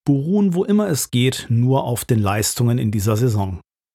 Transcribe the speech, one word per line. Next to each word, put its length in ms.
beruhen, 480
wo 100
immer 240
es 220
geht, 400
nur 340
auf 200
den 140
Leistungen 600
in 120
dieser 260
Saison. 440